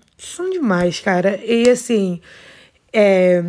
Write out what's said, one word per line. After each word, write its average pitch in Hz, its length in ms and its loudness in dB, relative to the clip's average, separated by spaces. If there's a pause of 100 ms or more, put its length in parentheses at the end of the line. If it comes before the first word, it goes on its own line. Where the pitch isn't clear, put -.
(160)
são - 340 -10
demais, 180 480 -2
cara. 190 460 -2
E 233 240 2
assim, 208 520 0 (720)
é... 185 560 4